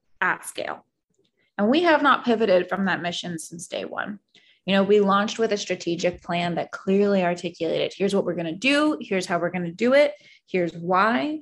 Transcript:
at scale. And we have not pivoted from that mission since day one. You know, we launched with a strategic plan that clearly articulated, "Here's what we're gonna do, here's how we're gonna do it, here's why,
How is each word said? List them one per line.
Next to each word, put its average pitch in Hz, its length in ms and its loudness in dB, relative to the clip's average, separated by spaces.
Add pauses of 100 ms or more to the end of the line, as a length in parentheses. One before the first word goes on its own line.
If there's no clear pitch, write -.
(200)
at 180 260 -2
scale. - 400 -10 (720)
And 208 100 2
we 302 140 4
have 311 200 4
not 269 220 4
pivoted 208 440 2
from 190 160 -2
that 160 180 0
mission 175 360 -6
since - 280 -16
day - 180 -8
one. - 360 -10 (460)
You 190 80 0
know, 196 80 4
we 202 180 4
launched 202 380 2
with 220 140 0
a 202 60 0
strategic 175 640 -4
plan 175 320 -2
that 151 160 -6
clearly 196 540 2
articulated, 165 720 -2
"Here's 190 180 0
what 190 100 2
we're 175 100 -4
gonna 170 220 -6
do, 285 440 2
here's 190 260 -4
how 175 120 0
we're 170 120 -2
gonna 175 220 -6
do 233 220 2
it, 294 200 4 (320)
here's 175 280 -2
why, 220 680 0